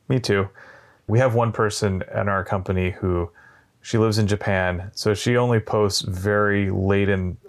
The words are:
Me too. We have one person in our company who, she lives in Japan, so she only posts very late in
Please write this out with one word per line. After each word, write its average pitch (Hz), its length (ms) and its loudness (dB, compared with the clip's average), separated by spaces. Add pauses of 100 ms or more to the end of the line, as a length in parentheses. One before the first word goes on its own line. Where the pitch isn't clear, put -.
Me 131 100 2
too. 98 300 0 (580)
We 110 120 2
have 127 160 4
one 117 180 2
person 101 500 0 (120)
in 104 140 -2
our 98 160 0
company 92 460 -2
who, 90 400 -2 (500)
she - 180 -4
lives 110 200 2
in 107 80 2
Japan, 92 680 -2
so 107 200 0
she 120 220 0
only 120 220 2
posts 104 440 0
very 101 680 0
late 98 380 2
in 92 280 -2 (120)